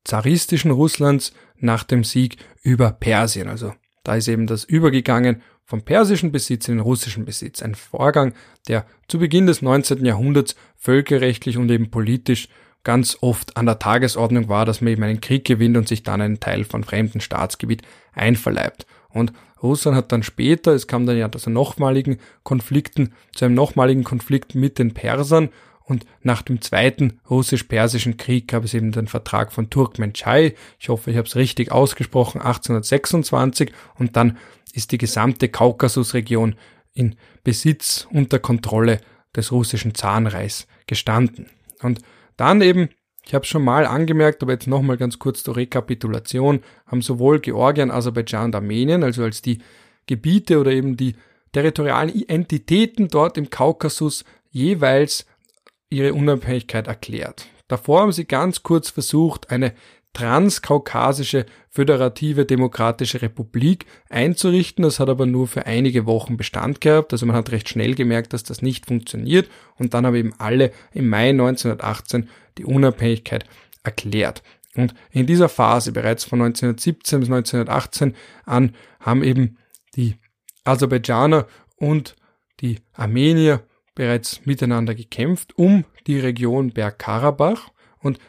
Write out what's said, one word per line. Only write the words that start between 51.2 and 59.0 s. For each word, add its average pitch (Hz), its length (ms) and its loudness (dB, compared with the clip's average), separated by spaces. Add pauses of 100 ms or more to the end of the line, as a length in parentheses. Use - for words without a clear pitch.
territorialen 147 760 -2
Entitäten 175 800 0
dort 151 300 0
im 147 120 -6
Kaukasus 151 760 -2 (260)
jeweils 143 760 2 (640)
ihre 139 240 0
Unabhängigkeit 127 720 -2
erklärt. 113 600 -12 (200)
Davor 143 360 2
haben 214 100 4
sie 165 140 -6
ganz 165 360 -2
kurz 165 280 0
versucht, - 600 -2